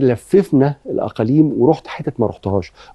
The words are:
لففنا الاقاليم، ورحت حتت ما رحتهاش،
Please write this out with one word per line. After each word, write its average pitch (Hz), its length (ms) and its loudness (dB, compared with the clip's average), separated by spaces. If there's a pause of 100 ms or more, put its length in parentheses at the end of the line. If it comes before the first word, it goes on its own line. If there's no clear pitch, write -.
لففنا 143 680 0 (120)
الاقاليم، 143 720 0
ورحت 151 280 2
حتت - 340 -10
ما 110 60 2
رحتهاش، 98 460 -6 (220)